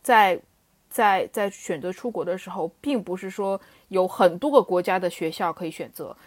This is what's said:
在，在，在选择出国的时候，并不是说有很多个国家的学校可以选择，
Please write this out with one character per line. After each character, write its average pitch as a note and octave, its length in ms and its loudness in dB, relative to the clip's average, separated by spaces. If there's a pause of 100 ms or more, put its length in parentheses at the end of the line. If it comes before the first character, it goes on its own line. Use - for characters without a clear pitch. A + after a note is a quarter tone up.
在， G#3 380 4 (480)
在， G3+ 440 2
在 G3+ 180 -2
选 E3 300 -8
择 F3+ 120 -6
出 A#3+ 180 -8
国 F#3 140 -6
的 F3+ 140 -4
时 F#3 100 -16
候， F3 200 -6 (120)
并 C4+ 220 -2
不 F3+ 140 -6
是 F#3+ 120 -10
说 G3 320 -4 (280)
有 F#3 200 2
很 F3 300 4
多 D4 120 -2
个 C4 120 8
国 F3+ 180 0
家 F#3 180 0
的 F3+ 120 -2
学 D#3+ 200 -4
校 E3+ 220 -4
可 F3 140 -10
以 E3 40 -8
选 D#3 220 -12
择， - 240 -14 (100)